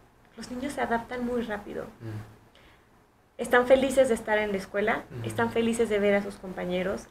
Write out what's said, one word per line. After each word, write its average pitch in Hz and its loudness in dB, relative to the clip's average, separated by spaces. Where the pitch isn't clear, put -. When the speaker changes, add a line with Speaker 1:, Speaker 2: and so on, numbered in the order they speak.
Speaker 1:
Los 226 -14
niños 269 -6
se 269 -4
adaptan 233 -4
muy 240 -2
rápido. 208 -8
Speaker 2:
Ujú. - -12
Speaker 1:
Están 247 4
felices 262 6
de 226 4
estar 214 0
en 214 0
la 196 0
escuela, 208 -2
Speaker 2:
Ujú. 117 -6
Speaker 1:
están 233 0
felices 233 2
de 208 2
ver 202 4
a 202 2
sus 196 -8
compañeros, 185 -4